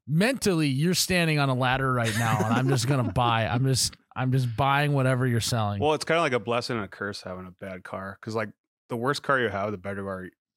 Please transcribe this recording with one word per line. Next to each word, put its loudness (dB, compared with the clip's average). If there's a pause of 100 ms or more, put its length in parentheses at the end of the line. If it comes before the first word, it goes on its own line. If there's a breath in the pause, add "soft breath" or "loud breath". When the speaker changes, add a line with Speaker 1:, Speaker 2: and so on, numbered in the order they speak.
Speaker 1:
mentally, 2
you're 2
standing 2
on 2
a 2
ladder 2
right 0
now, 2
and 2
I'm 2
just 2
gonna 0
Speaker 2:
<laughs> -4
Speaker 1:
buy. 2
I'm 0
just, 0 (200)
I'm -2
just 0
buying 2
whatever 2
you're 2
selling. -2
Speaker 2:
Well, 2
it's -4
kinda 2
like 0
a 2
blessing -2
and -4
a -10
curse -8
having -10
a -16
bad -14
car, -10
'cause, -8
like, -4 (380)
the -6
worse -2
car 2
you 2
have, -4
the -8
better -8
you -8
are, -8 (280)